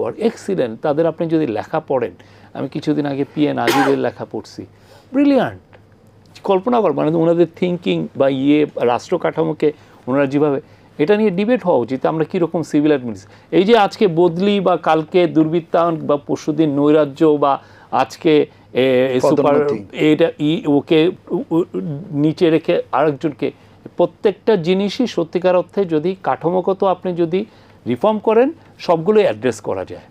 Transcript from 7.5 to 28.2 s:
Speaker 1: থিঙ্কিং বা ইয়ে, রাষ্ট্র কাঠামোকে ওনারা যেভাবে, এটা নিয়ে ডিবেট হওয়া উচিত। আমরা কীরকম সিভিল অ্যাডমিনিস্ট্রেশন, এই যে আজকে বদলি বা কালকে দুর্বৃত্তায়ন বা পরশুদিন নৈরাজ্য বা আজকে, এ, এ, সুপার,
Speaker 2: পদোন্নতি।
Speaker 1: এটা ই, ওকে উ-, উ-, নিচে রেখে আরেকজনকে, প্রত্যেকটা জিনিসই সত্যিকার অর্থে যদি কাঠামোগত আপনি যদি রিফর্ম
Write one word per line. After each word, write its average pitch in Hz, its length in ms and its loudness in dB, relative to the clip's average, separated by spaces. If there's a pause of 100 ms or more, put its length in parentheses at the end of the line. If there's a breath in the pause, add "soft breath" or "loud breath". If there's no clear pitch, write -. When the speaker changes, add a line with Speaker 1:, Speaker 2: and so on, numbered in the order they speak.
Speaker 1:
থিঙ্কিং 175 520 -2 (100)
বা 139 120 2
ইয়ে, 143 360 2 (100)
রাষ্ট্র 120 420 -2
কাঠামোকে 156 540 -2 (360 loud breath)
ওনারা 139 180 0
যেভাবে, 139 360 0 (360 soft breath)
এটা 196 200 2
নিয়ে 214 120 0
ডিবেট 202 360 -2
হওয়া 160 140 2
উচিত। 120 260 -4
আমরা 160 200 0
কীরকম 170 380 -2
সিভিল 151 280 0
অ্যাডমিনিস্ট্রেশন, 123 640 -4
এই 185 60 4
যে 226 140 4
আজকে 202 300 2
বদলি 180 520 0
বা 180 180 0
কালকে 165 500 0
দুর্বৃত্তায়ন 165 680 0
বা 147 220 -2
পরশুদিন 151 580 -2
নৈরাজ্য 147 500 2
বা 143 360 2 (300 loud breath)
আজকে, 143 540 2 (280 soft breath)
এ, 127 400 2
এ, 127 60 0 (100)
সুপার, 143 260 2
Speaker 2:
পদোন্নতি। 143 360 -2
Speaker 1:
এটা 156 480 2
ই, 156 280 -2
ওকে 156 440 2 (200)
উ-, 175 200 -4
উ-, 165 120 0 (480)
নিচে 156 380 0
রেখে 160 320 0 (100)
আরেকজনকে, 139 600 -2 (460 soft breath)
প্রত্যেকটা 196 580 0
জিনিসই 190 520 -2
সত্যিকার 180 480 -2
অর্থে 180 300 -2
যদি 165 380 -2
কাঠামোগত 180 600 -2
আপনি 185 300 -2
যদি 175 320 -2 (420 soft breath)
রিফর্ম 202 320 0